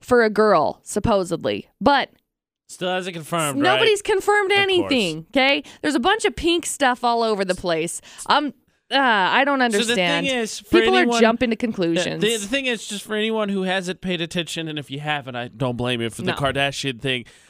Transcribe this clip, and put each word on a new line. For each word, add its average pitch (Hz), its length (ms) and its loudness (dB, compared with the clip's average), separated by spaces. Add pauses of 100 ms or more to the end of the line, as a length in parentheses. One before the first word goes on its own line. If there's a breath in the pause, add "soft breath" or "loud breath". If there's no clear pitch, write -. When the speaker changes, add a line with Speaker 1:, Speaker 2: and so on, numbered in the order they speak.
Speaker 1:
for 240 240 4
a 220 60 2
girl, 196 520 2
supposedly. 185 840 -2 (120)
But 262 300 4 (580)
Speaker 2:
Still - 220 -6
hasn't 185 260 -4
confirmed, 165 440 -2
Speaker 1:
nobody's 415 400 4
Speaker 2:
right? - 40 -12
Speaker 1:
confirmed 403 480 0
Speaker 2:
Of 403 60 4
course. 403 40 4
Speaker 1:
anything, 262 680 0
okay? 277 320 2 (180 loud breath)
There's 294 140 0
a 294 60 0
bunch 415 260 0
of - 100 -2
pink 339 300 0
stuff 247 360 -2
all 233 200 0
over 214 220 0
the 185 100 0
place. 170 480 -4 (240 loud breath)
Um, 277 260 2 (380)
uh, 247 80 0
I 226 460 4
don't 277 140 2 (140)
Speaker 2:
So 202 60 2
the 233 160 0
thing 208 100 0
Speaker 1:
understand. 170 220 0
Speaker 2:
is, 247 340 -4
for 339 200 4
Speaker 1:
People 381 160 4
Speaker 2:
anyone, 247 200 4
Speaker 1:
are 233 40 2
jumping 233 300 4
to 220 60 -2
conclusions. 175 680 -2
Speaker 2:
the, 226 160 2
the 202 80 -10
thing 269 200 -2
is, 240 200 -4
just 202 180 -10
for 214 100 -8
anyone 214 360 -2
who 196 120 -2
hasn't 185 400 -4
paid 180 200 -4
attention, 165 460 -6
and 151 100 -8
if 143 120 -12
you 139 100 -10
haven't, 143 360 -6
I 123 120 -6
don't 123 280 -4
blame 120 260 -2
you 117 80 -2
for - 120 -10
the 180 100 -2
Speaker 1:
No. 147 40 -8
Speaker 2:
Kardashian 139 640 -2
thing. 127 240 -4 (260 soft breath)